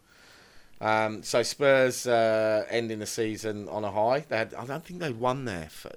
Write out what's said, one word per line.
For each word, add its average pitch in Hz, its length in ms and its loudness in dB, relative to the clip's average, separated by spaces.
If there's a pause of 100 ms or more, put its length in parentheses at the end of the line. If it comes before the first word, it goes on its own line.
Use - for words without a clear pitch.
(800)
Um, 110 420 0
so 120 180 2
Spurs, 131 640 4
uh, 110 640 4
ending 113 300 -2
the 107 60 -6
season 107 640 -4
on 104 160 -4
a 98 60 -4
high. 120 360 2
They 110 100 -2
had, 113 180 -2
I 117 100 -10
don't 139 180 -8
think 175 160 -14
they'd 139 180 -4
won 127 280 -2
there 85 240 -6
for, - 280 -16